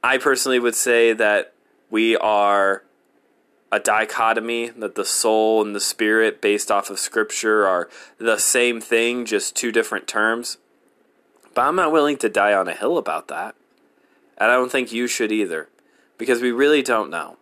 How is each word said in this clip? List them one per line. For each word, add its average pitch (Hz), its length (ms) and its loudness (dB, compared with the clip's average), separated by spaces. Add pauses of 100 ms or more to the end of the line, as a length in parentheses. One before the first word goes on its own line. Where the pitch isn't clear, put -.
I 127 140 2
personally 131 400 0
would 120 160 0
say 117 380 4
that 104 400 0 (360)
we 113 280 2
are 101 680 2 (880)
a 107 80 0
dichotomy, 113 920 -2
that 113 240 -10
the 101 100 -4
soul 110 580 2
and 104 140 -4
the 101 40 -6
spirit 110 600 0
based 104 300 0
off 101 200 -2
of 98 80 -10
Scripture 107 680 -2
are 90 220 0 (300)
the 113 200 0
same 120 420 0
thing, 120 460 -2
just 107 280 -4
two 120 160 -4
different 110 380 -2
terms. 113 500 -2 (960)
But 123 120 2
I'm 165 100 0
not 165 160 2
willing 147 240 2
to 110 140 -2
die 104 240 2
on 95 120 0
a 85 60 -6
hill 131 240 -2
about 80 320 -6
that. 87 260 -10 (840)
And 110 120 2
I 123 40 6
don't 127 180 2
think 127 180 -2
you 117 160 -4
should 113 240 -2
either, 87 380 -2 (480)
because 120 240 0
we 123 100 0
really 143 300 2
don't 110 300 -2
know. 82 320 -10